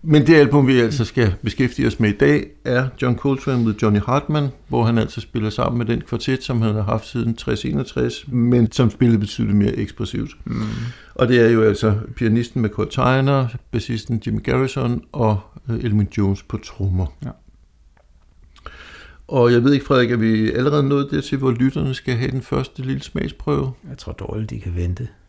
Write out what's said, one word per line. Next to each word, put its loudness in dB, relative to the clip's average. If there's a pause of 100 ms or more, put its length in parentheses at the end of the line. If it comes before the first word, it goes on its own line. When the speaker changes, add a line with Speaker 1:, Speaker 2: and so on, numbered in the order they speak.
Speaker 1:
Men 6
det 8
album, 6
vi 6
altså 0
skal 0
beskæftige 0
os -2
med 4
i 0
dag, 2 (180)
er 0 (140)
John 0
Coltrane -2
med 0
Johnny 4
Hartman, -2 (200)
hvor 0
han 2
altså -4
spiller -6
sammen -2
med -2
den -2
kvartet, -4
som -2
han 0
har -2
haft -2
siden -4
tres -6
enogtres, -4
men 2
som 2
spillede 2
betydeligt 0
mere 2
ekspressivt. -8 (140)
Speaker 2:
Mm. -8 (520)
Speaker 1:
Og 0
det 4
er 6
jo 4
altså 2 (220)
pianisten 0
McCoy -2
Tyner, 2 (220)
bassisten -4
Jimmy -2
Garrison -2 (100)
og, 0 (300)
øh, -2
Elvin 0 (100)
Jones 0
på -10
trommer. -4 (180)
Speaker 2:
Ja. -10 (2000)
Speaker 1:
Og 4
jeg 4
ved 6
ikke, 0
Frederik, 2
er 0
vi 2
allerede 0
nået 0
dertil, -4
hvor 0
lytterne -2
skal -6
have -2
den -6
første -6
lille -6
smagsprøve? -4 (160)
Speaker 2:
Jeg -16
tror -14
dårligt, -8
de -10
kan -8
vente. -4 (200)